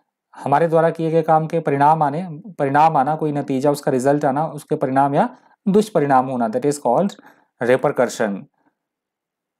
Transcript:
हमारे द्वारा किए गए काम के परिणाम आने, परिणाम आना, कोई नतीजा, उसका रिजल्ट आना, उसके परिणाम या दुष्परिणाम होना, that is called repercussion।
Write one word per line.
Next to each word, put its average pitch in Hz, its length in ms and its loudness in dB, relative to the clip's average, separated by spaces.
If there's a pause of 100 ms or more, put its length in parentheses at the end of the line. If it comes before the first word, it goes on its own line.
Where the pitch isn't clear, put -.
(340)
हमारे 147 340 0
द्वारा 160 220 2
किए 160 200 -4
गए 160 120 2
काम 160 240 2
के 165 140 -4
परिणाम 147 420 2
आने, 151 240 -4 (320)
परिणाम 147 380 2
आना, 143 200 0
कोई 156 160 -4
नतीजा, 139 380 -2
उसका 143 220 -2
रिजल्ट 143 320 0
आना, 147 240 -2
उसके 151 280 -8
परिणाम 139 380 0
या 208 140 2 (380)
दुष्परिणाम 147 600 2
होना, 120 220 -2
that 123 180 -2
is 143 140 -2
called 147 340 0 (460)
repercussion। 123 760 0 (1200)